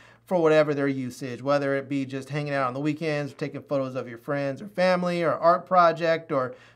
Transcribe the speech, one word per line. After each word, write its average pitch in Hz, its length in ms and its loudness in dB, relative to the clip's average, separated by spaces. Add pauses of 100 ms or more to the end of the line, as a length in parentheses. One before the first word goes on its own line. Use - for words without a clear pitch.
(240)
for 185 160 0
whatever 156 320 4
their 139 140 0
usage, 127 560 -6
whether 139 320 0
it 135 140 -4
be 139 180 -2
just 135 220 -10
hanging 147 260 -4
out 135 140 0
on 123 60 -6
the 135 60 -6
weekends, 151 540 -2
taking 143 260 -8
photos 135 360 -4
of 120 120 -6
your 120 80 -14
friends 139 460 -4
or 202 60 -14
family 180 560 0
or 147 80 2
art 175 340 2
project 165 640 4
or 127 240 -2 (220)